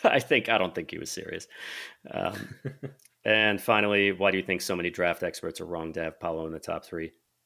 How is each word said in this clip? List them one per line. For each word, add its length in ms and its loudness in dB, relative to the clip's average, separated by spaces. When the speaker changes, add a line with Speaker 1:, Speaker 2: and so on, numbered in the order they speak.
Speaker 1:
though. 80 6
Speaker 2:
<laughs> 0 -
I 100 6
think, 300 2
I 80 4
don't 160 0
think 160 -6
he 80 -10
was 140 -8
serious. 340 -10
Um, 260 -2
Speaker 1:
<laughs> 400 -14
Speaker 2:
and 360 4
finally, 520 4
why 180 4
do 60 2
you 60 0
think 180 -2
so 160 -2
many 120 0
draft 340 0
experts 360 -6
are 60 -8
wrong 280 -6
to 100 -4
have 180 -8
Paolo 240 -4
in 80 -6
the 60 -8
top 260 -8
three? 260 -8